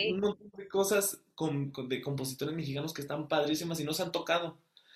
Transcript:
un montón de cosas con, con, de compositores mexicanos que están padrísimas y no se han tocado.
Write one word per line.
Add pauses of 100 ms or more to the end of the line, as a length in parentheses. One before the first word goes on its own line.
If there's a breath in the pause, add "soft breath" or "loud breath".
un
montón
de
cosas (140)
con,
con,
de
compositores
mexicanos
que
están
padrísimas
y
no
se
han
tocado. (360 soft breath)